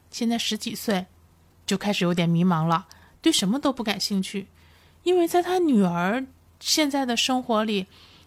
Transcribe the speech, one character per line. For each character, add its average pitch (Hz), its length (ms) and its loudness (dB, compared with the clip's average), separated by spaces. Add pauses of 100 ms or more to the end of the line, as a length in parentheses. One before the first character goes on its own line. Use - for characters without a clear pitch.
(100)
现 233 180 -4
在 233 100 0
十 220 200 -4
几 226 160 -8
岁 190 320 -2 (600)
就 196 100 0
开 202 160 -2
始 190 120 0
有 175 80 2
点 170 160 2
迷 170 160 4
茫 165 220 2
了， 165 220 0 (320)
对 330 100 2
什 254 160 0
么 240 140 0
都 285 120 0
不 - 120 -6
感 196 160 -2
兴 196 200 -2
趣。 196 280 -6 (560)
因 359 120 2
为 339 120 2
在 349 120 2
他 349 180 0
女 277 260 4
儿 185 420 -2 (320)
现 302 320 0
在 269 160 -2
的 233 100 -2
生 254 240 0
活 226 220 0
里， 208 240 -2 (400)